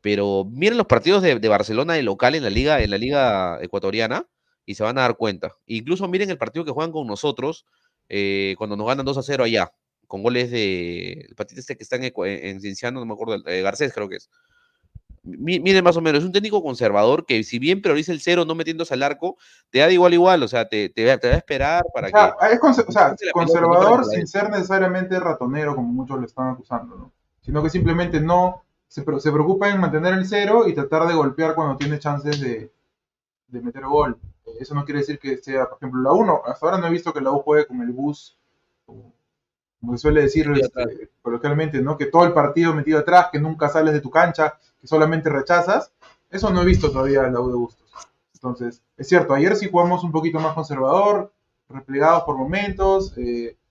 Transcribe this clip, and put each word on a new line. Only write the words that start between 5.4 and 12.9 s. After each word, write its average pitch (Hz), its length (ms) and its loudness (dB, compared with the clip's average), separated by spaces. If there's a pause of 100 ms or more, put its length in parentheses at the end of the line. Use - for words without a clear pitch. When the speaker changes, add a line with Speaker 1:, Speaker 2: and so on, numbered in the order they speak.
Speaker 1:
Incluso 151 400 -6
miren 190 240 -2
el 156 80 -8
partido 151 260 -6
que 147 60 -8
juegan 160 200 -4
con 156 160 -8
nosotros, 131 580 -6 (440)
eh, 98 480 -2
cuando 104 180 -8
nos 107 120 -6
ganan 135 180 -2
dos 139 120 -4
a 135 60 -6
cero 135 200 -2
allá, 110 300 0 (340)
con 98 160 -12
goles 123 280 0
de, 90 800 -6
el - 60 -20
patita - 260 -12
este - 160 -12
que 110 60 -20
está 127 140 -6
en 131 80 -8
Ecua-, 104 240 -6
en, 80 180 -8
en 98 140 -12
Cienciano, 120 380 -10